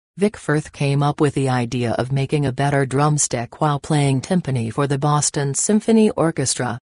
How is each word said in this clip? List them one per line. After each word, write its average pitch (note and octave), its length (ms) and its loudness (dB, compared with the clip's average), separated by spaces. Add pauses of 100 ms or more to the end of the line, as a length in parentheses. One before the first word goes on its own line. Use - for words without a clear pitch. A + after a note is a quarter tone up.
(180)
Vic G3+ 180 0
Firth - 380 -2
came C#3+ 280 0
up D3 200 0
with D3 120 2
the C3+ 140 0
idea B2 460 0
of B2 180 -2
making C#3 340 0
a C3 60 0
better C#3 340 0
drumstick C3+ 760 -2
while D3 180 0
playing C#3 400 2
timpani B2+ 540 -2
for C#3+ 120 0
the C#3 120 0
Boston C#3+ 560 0
Symphony G#3+ 560 4
Orchestra. B2+ 680 -2 (180)